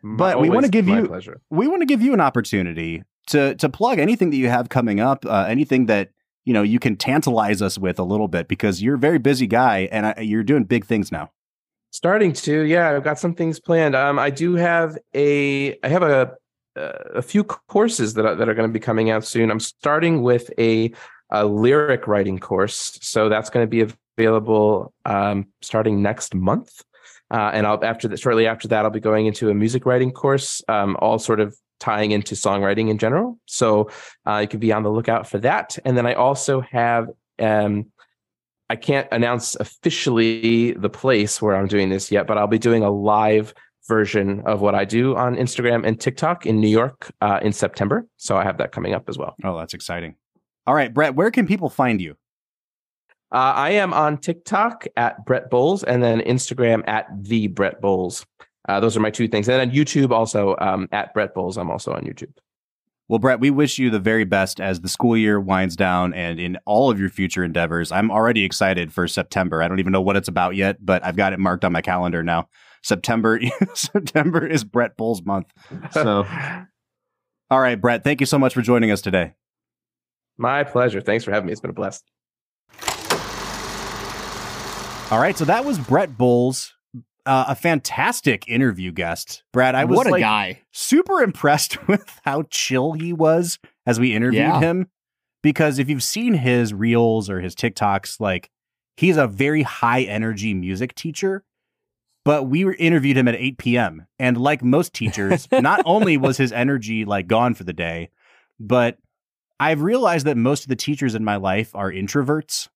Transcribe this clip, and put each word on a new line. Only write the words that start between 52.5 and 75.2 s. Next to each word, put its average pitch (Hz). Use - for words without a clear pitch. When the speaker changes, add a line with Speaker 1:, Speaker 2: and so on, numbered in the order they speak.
Speaker 1:
Uh, 131
I 139
am 196
on 151
TikTok 202
at 120
Brett 127
Bowles 156
and 123
then 113
Instagram 120
at 107
the 104
Brett 98
Bowles. 92
Uh, 98
those 110
are -
my 107
two 110
things. 107
And 127
then 123
YouTube 139
also, 107
um, 95
at -
Brett 104
Bowles. 92
I'm 87
also -
on -
YouTube. -
Speaker 2:
Well, 113
Brett, 123
we 131
wish 139
you 127
the 107
very 110
best 95
as 92
the 92
school 117
year 107
winds 95
down 90
and 85
in 90
all 120
of 101
your 95
future 92
endeavors. 85
I'm 101
already 110
excited 92
for 87
September. 85
I 85
don't 95
even 95
know 95
what 98
it's 95
about 90
yet, 98
but 92
I've 87
got 98
it 90
marked 92
on 90
my 82
calendar 90
now. 82
September, 113
<laughs> 190
September 160
is 151
Brett 117
Bowles 110